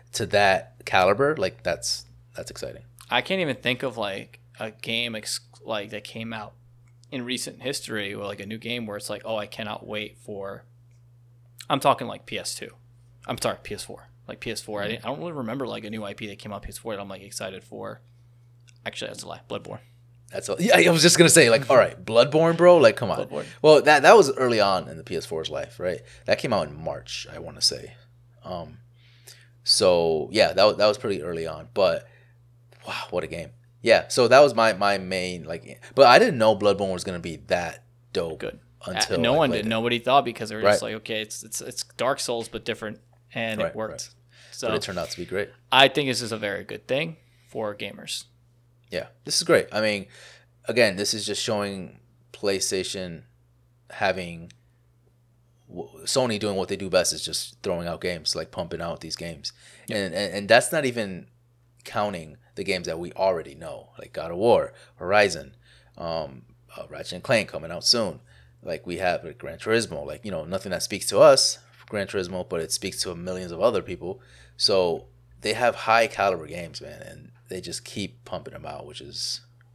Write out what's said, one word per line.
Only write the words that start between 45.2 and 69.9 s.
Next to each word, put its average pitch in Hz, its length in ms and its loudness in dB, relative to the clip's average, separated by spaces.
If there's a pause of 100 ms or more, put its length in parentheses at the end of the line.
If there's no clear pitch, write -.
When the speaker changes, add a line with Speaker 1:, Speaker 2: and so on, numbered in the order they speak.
Speaker 1:
great. 92 240 -4 (220)
Speaker 2:
I 135 160 8
think 139 220 0
this 120 140 -2
is 107 80 -6
a 110 60 -6
very 101 260 -6
good 101 240 -14
thing 160 300 -4 (300)
for 107 280 -8
gamers. - 500 -12 (680)
Speaker 1:
Yeah, - 160 -6 (180)
this 147 120 -2
is - 60 0
great. 165 280 4
I 107 100 -2
mean, 104 240 -2 (600)
again, 113 300 2
this 101 200 -4
is 104 100 -6
just 104 160 -6
showing 101 580 -6 (320)
PlayStation 92 920 -4 (640)
having 87 640 -4 (1160)
w-, 85 220 -12 (140)
Sony 120 360 0
doing 104 160 -2
what 92 140 -4
they 101 60 -4
do 95 140 -8
best, 87 220 2
is - 140 -6
just - 380 -8
throwing 87 240 -4
out 82 120 -6
games, 87 360 -4
like, 82 160 -8
pumping 82 300 -8
out 85 200 -8
these 80 140 -12
games. 85 380 -10 (340)
Speaker 2:
Yeah. 110 100 -6
Speaker 1:
And, 95 160 -4
and, 92 220 -4
and 101 120 -6
that's 113 240 6
not 156 140 -2
even 107 420 -6 (560)
counting 92 540 -6 (160)
the 101 100 -8
games 92 220 -2
that 82 140 -4
we 85 140 -8
already 82 420 0
know, 80 420 -14
like - 160 -18
God 82 180 -8
of 85 60 -8
War, 98 340 4 (260)
Horizon, 90 580 2 (420)
um, 78 460 -6 (340)
uh, - 100 -12
Ratchet 73 260 -14
and 90 100 -12
Clank 107 260 0
coming 82 220 -12
out 85 120 -10
soon. 107 360 0 (420)
Like, 80 240 -8
we 87 140 -6
have, 87 240 -2
like, 80 160 -14
Gran 73 180 -14
Turismo, 95 480 -2